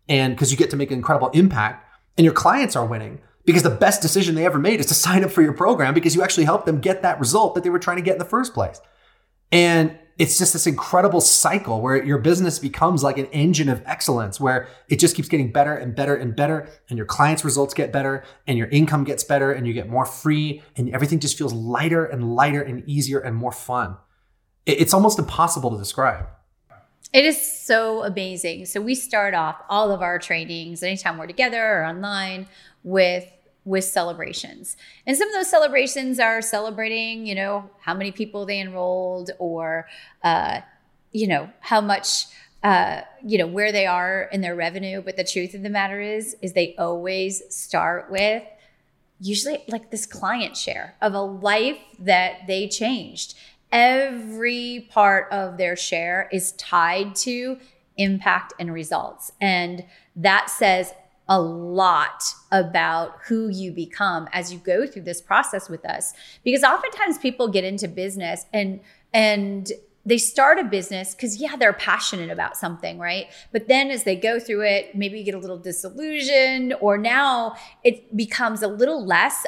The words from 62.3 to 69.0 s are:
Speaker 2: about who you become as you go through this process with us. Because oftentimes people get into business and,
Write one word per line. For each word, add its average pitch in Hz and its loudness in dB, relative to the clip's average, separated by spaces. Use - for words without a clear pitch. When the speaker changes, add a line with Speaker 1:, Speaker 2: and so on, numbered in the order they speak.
Speaker 2:
about 165 0
who 220 -2
you 190 -6
become 170 -4
as 175 -6
you 175 -16
go 190 0
through 208 -16
this 170 -10
process 202 -2
with 165 -14
us. - -8
Because 254 2
oftentimes 381 0
people 247 -2
get 190 0
into 196 -6
business 185 -8
and, 196 -2